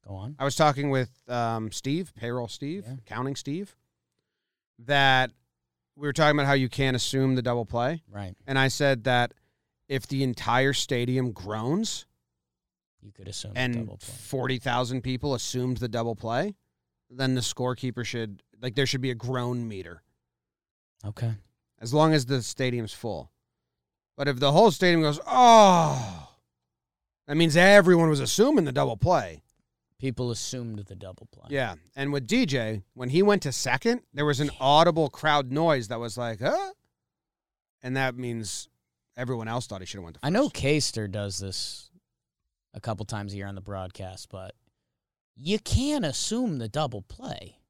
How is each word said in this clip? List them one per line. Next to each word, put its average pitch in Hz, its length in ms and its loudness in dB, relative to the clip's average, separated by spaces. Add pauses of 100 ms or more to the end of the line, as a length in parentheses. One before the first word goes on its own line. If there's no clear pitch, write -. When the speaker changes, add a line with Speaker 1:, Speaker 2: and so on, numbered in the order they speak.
Speaker 1:
Go 98 80 -12
on. 113 240 -12
Speaker 2:
I 135 60 -4
was 139 100 -2
talking 143 340 2
with, 131 220 0 (180)
um, 113 420 -2
Steve, 156 440 -6
Payroll 120 320 -6
Steve, 165 400 -10
Speaker 1:
Yeah. 123 80 -12
Speaker 2:
Accounting 123 400 -8
Steve, 175 400 -10 (1040)
that 131 500 2 (680)
we 143 120 -8
were 143 60 -2
talking 151 220 4
about 143 120 0
how 139 60 4
you 131 160 2
can't 135 260 -2
assume 131 400 0
the 127 80 -2
double 120 240 -2
play. 120 420 -4
Speaker 1:
Right. 101 260 -12 (120)
Speaker 2:
And 135 100 0
I 135 120 4
said 135 340 0
that 120 320 2 (520)
if 135 200 -4
the 139 160 -2
entire 131 500 2
stadium 127 600 -2
groans 113 760 -6 (960)
Speaker 1:
You 101 80 -20
could - 160 -20
assume 104 280 -12
Speaker 2:
and 123 200 -2
Speaker 1:
double 113 220 -8
play. - 180 -18
Speaker 2:
forty 131 420 -4
thousand 123 460 -2
people 127 320 -4
assumed 127 420 -4
the 123 120 -4
double 117 260 -4
play, 131 400 -4 (560)
then 131 240 -2
the 127 60 -2
scorekeeper 123 640 -6
should, 110 380 -8 (180)
like, 120 140 -8
there 135 140 0
should 131 140 -2
be 131 100 -4
a 123 40 -6
groan 123 520 -4
meter. 92 340 -12 (1040)
Speaker 1:
Okay. 113 280 -4 (460)
Speaker 2:
As 117 140 -6
long 156 200 6
as 143 120 2
the 127 160 -2
stadium's 120 520 -4
full. 98 380 -10 (880)
But 139 100 -2
if 131 120 -2
the 139 120 4
whole 190 200 8
stadium 170 300 2
goes, 151 260 0
"Oh," 170 1080 6 (920)
that 147 100 -2
means 160 180 4
everyone 180 540 8
was 147 100 2
assuming 202 460 4
the 139 60 -2
double 127 260 0
play. 110 460 0 (580)
Speaker 1:
People 127 300 -4
assumed 117 480 -8
the 101 160 -16
double 95 360 -18
play. - 200 -20
Speaker 2:
Yeah, 127 240 -2 (200)
and 139 160 -4
with 143 140 -4
D 226 220 2
J, 110 340 -2 (140)
when 123 140 -8
he 156 120 2
went 202 220 4
to 180 80 -4
second, 143 500 0 (140)
there 147 100 -2
was 147 140 0
an 147 100 0 (100)
audible 156 500 6
crowd 147 420 0
noise 143 380 0
that 117 100 -6
was 117 180 -8
like, 117 220 -6
"Huh?" 320 320 -2 (1120)
And 127 120 -6
that 131 220 -2
means 117 500 -8 (480)
everyone 120 320 -6
else 120 200 -6
thought 95 140 -12
he 92 40 -14
shoulda 92 200 -14
went 85 100 -16
to - 100 -14
Speaker 1:
I 147 60 -2
know 220 140 2
Speaker 2:
first. 196 100 -10
Speaker 1:
Caster 135 520 0
does 101 300 -6
this - 540 -10 (840)
a - 80 -14
couple 107 240 -6
times 101 260 -8
a 101 60 -12
year 98 80 -8
on 98 80 -10
the 98 80 -14
broadcast, 92 720 -12
but 92 240 -16 (800)
you 185 240 -4
can't 277 440 0
assume 208 540 -2
the 113 100 -6
double 120 360 -4
play. - 540 -14 (120)